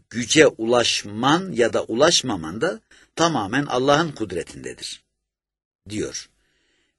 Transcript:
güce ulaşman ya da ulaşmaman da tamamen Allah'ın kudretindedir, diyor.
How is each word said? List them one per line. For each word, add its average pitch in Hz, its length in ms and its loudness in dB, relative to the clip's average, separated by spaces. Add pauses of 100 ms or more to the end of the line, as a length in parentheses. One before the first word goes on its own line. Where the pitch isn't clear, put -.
(100)
güce 123 360 4
ulaşman 120 1040 0
ya 113 200 2
da 104 120 -2
ulaşmaman 110 760 0
da 208 200 -4 (360)
tamamen 139 500 0
Allah'ın 143 460 2
kudretindedir, 78 920 -10 (840)
diyor. - 420 -8 (680)